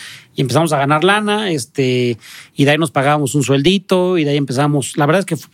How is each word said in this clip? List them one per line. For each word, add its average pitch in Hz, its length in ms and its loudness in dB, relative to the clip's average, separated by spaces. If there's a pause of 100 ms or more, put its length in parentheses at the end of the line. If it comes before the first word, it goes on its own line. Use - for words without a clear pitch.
(340)
y 147 80 -2
empezamos 147 320 0
a - 20 0
ganar 147 280 0
lana, 208 460 0
este, 127 680 -2 (360)
y 143 120 2
de 143 60 4
ahí 151 40 2
nos 160 140 -2
pagábamos 147 440 0
un 147 80 2
sueldito, 180 760 2
y 156 60 0
de 143 80 0
ahí 147 40 2
empezamos. 143 600 -2
La 147 80 2
verdad 170 140 0
es 185 40 -2
que 165 120 -6
fu-, - 180 -10